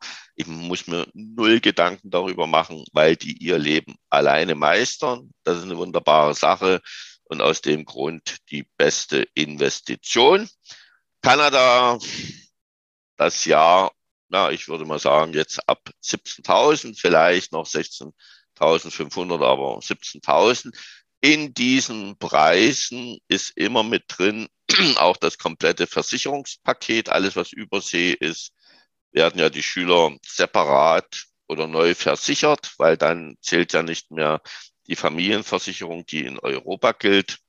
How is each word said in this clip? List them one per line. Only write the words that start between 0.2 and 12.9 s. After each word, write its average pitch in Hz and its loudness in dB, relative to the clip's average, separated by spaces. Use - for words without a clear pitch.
Ich - -10
muss 85 -10
mir 85 -6
null 110 0
Gedanken 95 0
darüber 90 -4
machen, 80 -2
weil 78 4
die - -12
ihr 85 0
Leben 76 -2
alleine 73 2
meistern. 120 -2
Das 87 -2
ist 85 -10
eine 90 -10
wunderbare 78 2
Sache 92 2
und - -8
aus 78 2
dem 76 -2
Grund 78 -8
die 73 -10
beste 73 0
Investition. 76 0
Kanada, 127 4